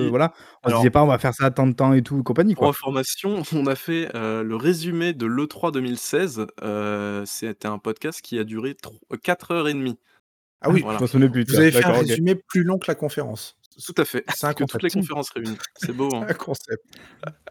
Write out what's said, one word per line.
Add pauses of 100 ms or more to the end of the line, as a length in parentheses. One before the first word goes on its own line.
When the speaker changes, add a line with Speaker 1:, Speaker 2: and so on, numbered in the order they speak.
Speaker 1:
euh,
voilà. (320)
On
se
Speaker 2:
Alors
Speaker 1:
disait
pas,
on
va
faire
ça
à
tant
de
temps
et
tout,
et
compagnie,
Speaker 2:
Pour
Speaker 1:
quoi.
Speaker 2:
information,
<laughs>
on
a
fait,
heu,
le
résumé
de
l'E
trois
deux
mille
seize, (200)
heu,
c'était
un
podcast
qui
a
duré
tro-, (240)
quatre
heures
et
demie. (680)
Speaker 3:
Ah
oui.
Speaker 1:
Je
Speaker 2:
Voilà.
Speaker 1:
m'en
souvenais
plus,
Speaker 3:
Vous
Speaker 1:
tiens.
Speaker 3:
avez
fait
Speaker 1:
D'accord,
Speaker 3:
un
Speaker 1:
ok.
Speaker 3:
résumé
plus
long
que
la
conférence. (260)
Speaker 2:
Tout
à
fait. (100)
Speaker 3:
C'est
un
Speaker 2:
<laughs>
Que
toutes
Speaker 3:
concept.
Speaker 2:
les
conférences
réunies. (160)
C'est
beau,
Speaker 3:
<laughs>
C'est
Speaker 2:
hein.
Speaker 3:
un
concept. (680)